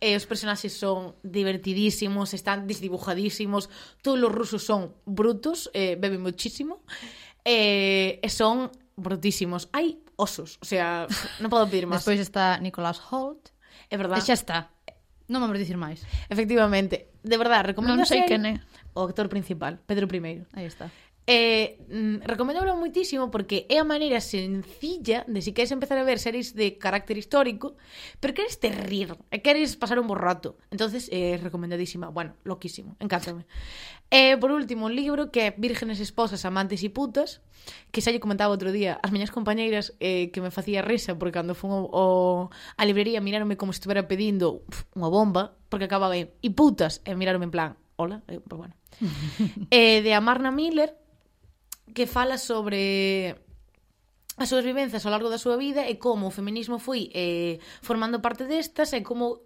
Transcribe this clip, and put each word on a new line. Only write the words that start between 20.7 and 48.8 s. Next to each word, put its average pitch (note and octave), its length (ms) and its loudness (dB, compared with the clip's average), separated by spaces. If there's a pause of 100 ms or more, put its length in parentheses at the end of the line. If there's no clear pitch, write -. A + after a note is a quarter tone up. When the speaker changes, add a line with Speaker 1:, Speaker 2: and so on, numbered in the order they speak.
Speaker 1:
Eh, A#3 480 4 (160)
mm, G#3+ 320 -2
recomendámoslo D4 560 0
moitísimo E4 480 -2
porque G3+ 400 -2
é C#4+ 80 4
a D#4 80 6
maneira D4+ 320 0
sencilla A3 1120 -4
de, G3 160 -2
si G3+ 80 -4
queres A#3 240 2
empezar C4+ 240 0
a C4 80 0
ver B3 80 4
series A#3 400 -4
de G3+ 240 0
carácter G3+ 400 -2
histórico, C4+ 560 0 (400)
pero C#4 160 -2
queres G#4 240 -4
te G#3+ 160 0
rir G3 400 -4 (160)
e G#3+ 160 -6
queres D4 320 4
pasar A#3 240 0
un A#3 80 0
bo G3 80 0
rato. F3+ 400 -2 (160)
Entonces, A3 400 -4
eh, F3 240 0
recomendadísima. F3 720 -6
Bueno, D#3+ 240 -6 (160)
loquísimo. F#3 480 -10
Encántame. F3 480 -4 (640)
Eh, C4 320 8
por C4 160 6
último, A3+ 320 -2
un A#3+ 80 -2
libro C#4+ 320 -2
que A3 240 0
é - 20 -8
Vírgenes, A3 460 -4
esposas, G3+ 480 -2
amantes F#3+ 320 -2
e G3+ 80 -2
putas, C4+ 560 -2 (480)
que A3 80 -2
xa A3 80 0
lle A#3 160 0
comentaba G#3 240 2
outro F#3+ 240 0
día G3 320 0
ás G3 80 0
miñas G3+ 160 0
compañeiras, G#3+ 720 -2
eh, F3+ 320 0
que F#3+ 80 -6
me F3+ 80 -4
facía G3 320 -2
risa G3+ 400 -2
porque F3 160 -2
cando F3 160 -2
fun G3 240 -4
ao, F#3+ 160 -2
ao, F#3 160 4 (720)
á - 80 2
librería G#3 320 2
miraronme G3+ 400 -2
como G3 160 -4
se - 80 -12
estuvera G3 240 0
pedindo, F#3+ 560 0
pf, - 320 -12
unha E3 160 -2
bomba, G3+ 560 4
porque G3 240 -2
acababa F#3+ 240 2
en F3 240 -4
"e A#3+ 160 0
putas", G3 480 4
e G3 80 -6
miraronme F#3 320 0
en E3+ 80 -6
plan, D#3+ 180 -2 (300)
"Hola", G3 320 -4
eh, F3 80 -10
pero E3 240 -14
bueno. F3+ 80 -18 (240)